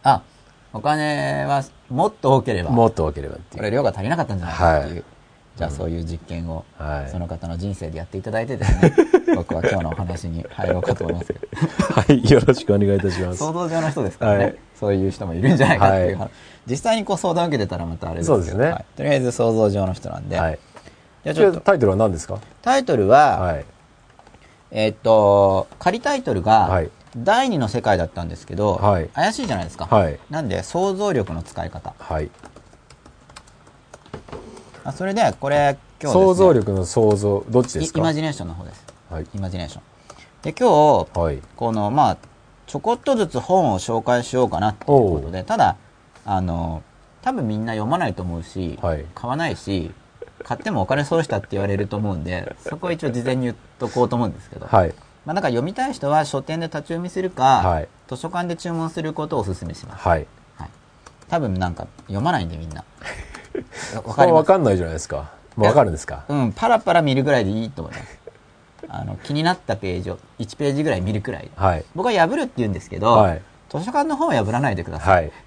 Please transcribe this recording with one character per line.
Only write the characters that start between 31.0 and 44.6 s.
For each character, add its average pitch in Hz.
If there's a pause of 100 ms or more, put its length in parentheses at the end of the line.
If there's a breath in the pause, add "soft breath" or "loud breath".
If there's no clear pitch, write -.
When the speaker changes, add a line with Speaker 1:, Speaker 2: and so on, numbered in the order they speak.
Speaker 1:
力 104
の 82
使 87
い 85
方。 -
Speaker 2:
は 78
い。 76 (2500)
Speaker 1:
あ、 135
そ 180
れ 196
で、 196
こ 139
れ、 143 (240)
今 147
日 185
で -
す -
ね。 190
Speaker 2:
想 185
像 185
力 107
の 95
想 107
像、 101
ど 117
っ 123
ち -
で 160
す -
か？ 160
Speaker 1:
イ-、 -
イ -
マ 165
ジ 151
ネ 156
ー -
シ 120
ョ -
ン 87
の 82
方 90
で -
す。 - (240)
Speaker 2:
は 82
い。 76
Speaker 1:
イ 104
マ 95
ジ 90
ネ 87
ー -
シ -
ョ -
ン。 - (600 loud breath)
で、 156
今 151
日、 -
Speaker 2:
は 80
い。 67 (140)
Speaker 1:
こ 117
の、 107
ま 135
あ、 87 (500)
ち -
ょ 139
こ 226
っ 240
と 277
ず 208
つ 127
本 170
を 95
紹 113
介 120
し -
よ 127
う -
か 80
な 104